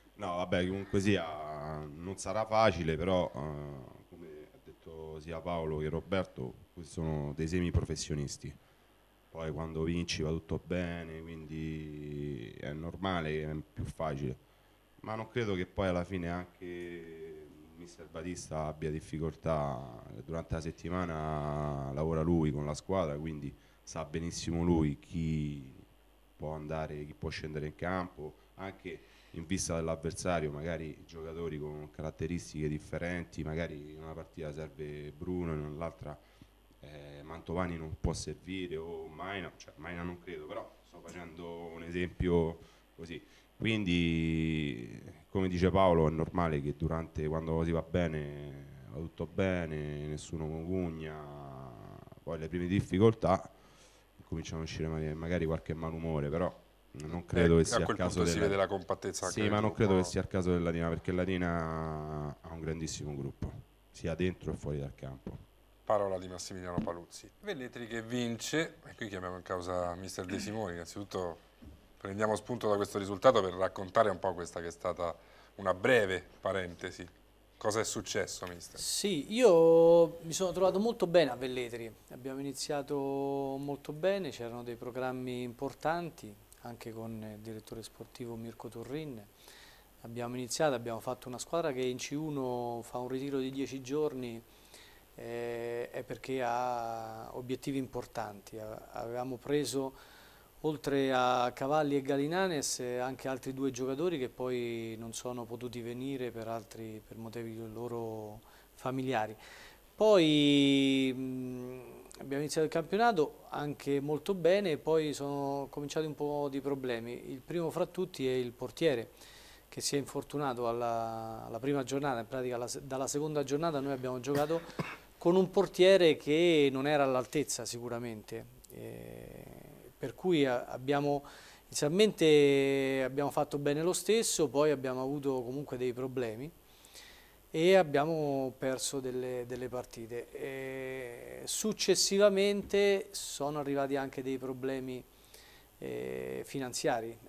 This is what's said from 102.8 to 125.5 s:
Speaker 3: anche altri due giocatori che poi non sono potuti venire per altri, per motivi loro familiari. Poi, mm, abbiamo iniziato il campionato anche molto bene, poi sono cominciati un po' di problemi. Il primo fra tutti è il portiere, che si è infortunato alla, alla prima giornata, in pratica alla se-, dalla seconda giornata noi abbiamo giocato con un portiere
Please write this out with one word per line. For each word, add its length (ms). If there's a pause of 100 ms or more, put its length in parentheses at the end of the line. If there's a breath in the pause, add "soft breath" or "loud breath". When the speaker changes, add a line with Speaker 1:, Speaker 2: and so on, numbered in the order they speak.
Speaker 3:
anche 280
altri 260
due 180
giocatori 460
che 120
poi 680
non 160
sono 320
potuti 360
venire 500
per 160
altri, 580
per 120
motivi 380 (180)
loro 640 (340 loud breath)
familiari. 640 (600 loud breath)
Poi, 1200
mm, 640 (400)
abbiamo 220
iniziato 240
il 80
campionato 760
anche 500
molto 340
bene, 440
poi 360
sono 560
cominciati 360
un 100
po' 340
di 120
problemi. 720
Il 100
primo 280
fra 160
tutti 420
è 60
il 180
portiere, 600 (580 loud breath)
che 120
si 140
è 40
infortunato 680
alla, 800
alla 140
prima 240
giornata, 360
in 80
pratica 280
alla 120
se-, 180
dalla 220
seconda 360
giornata 360
noi 140
abbiamo 260
giocato 420 (640 loud breath)
con 140
un 120
portiere 680